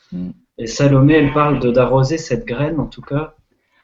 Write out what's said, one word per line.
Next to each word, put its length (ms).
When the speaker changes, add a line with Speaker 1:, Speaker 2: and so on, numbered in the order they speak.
Speaker 1:
Mm. 180
Speaker 2:
Et 80
Salomé, 480
elle 180
parle 280
de, 120
d'arroser 460
cette 280
graine, 340
en 80
tout 160
cas. 320